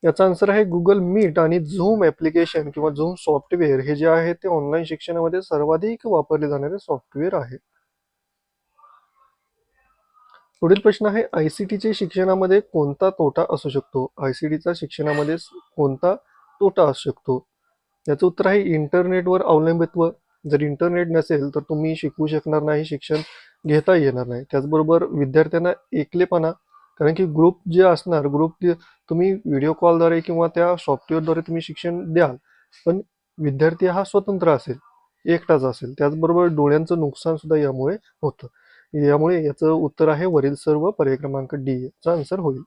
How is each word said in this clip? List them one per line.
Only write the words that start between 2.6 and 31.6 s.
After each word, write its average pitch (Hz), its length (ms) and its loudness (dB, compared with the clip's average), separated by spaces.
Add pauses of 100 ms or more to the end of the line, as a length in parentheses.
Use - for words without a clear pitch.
किंवा 151 200 -2
Zoom 156 280 -4
सॉफ्टवेअर 151 640 0
हे 143 160 -4
जे 151 120 0
आहे 165 260 2
ते 170 140 -8
ऑनलाइन 160 360 -2
शिक्षणामध्ये 165 580 -4
सर्वाधिक 160 640 -2
वापरले 156 420 0
जाणारे 147 300 -6
सॉफ्टवेअर 156 560 -6
आहे. 131 240 -6 (3000)
पुढील 180 180 4
प्रश्न 208 260 2
आहे, 214 180 0 (100)
आयसीटीचे 196 600 -2
शिक्षणामध्ये 185 680 2
कोणता 156 500 0
तोटा 165 400 0
असू 147 200 -4
शकतो? 131 440 -6 (100)
आयसीटीचा 151 520 -4
शिक्षणामध्ये 151 640 -4
स-, - 120 -14 (260)
कोणता 151 400 0 (440)
तोटा 196 240 4
असू 143 280 -2
शकतो? - 360 -6 (600)
याचं 147 200 0
उत्तर 185 200 0
आहे 202 140 2
इंटरनेटवर 180 800 0
अवलंबित्व. 165 680 2 (420)
जर 147 100 2
इंटरनेट 170 460 -2
नसेल 156 480 0
तर 156 40 -2
तुम्ही 156 360 -4
शिकू 156 320 -4
शकणार 151 360 -2
नाही, 151 220 -2
शिक्षण 156 320 -6 (500)
घेता 151 280 4
येणार 127 320 0
नाही. 123 240 -8
त्याचबरोबर 156 520 2
विद्यार्थ्यांना 156 680 0 (240)
एकलेपणा, 175 580 0 (480)
कारण 156 140 2
की 185 120 0
ग्रुप 160 360 2 (100)
जे 185 120 6
असणार, 165 440 2
ग्रुप 151 240 0
ते 175 220 0 (360)
तुम्ही 180 240 2
व्हिडिओ 151 400 -2
कॉलद्वारे 170 460 4
किंवा 165 280 -2
त्या 175 320 2
सॉफ्टवेअरद्वारे 160 640 -2
तुम्ही 165 200 -6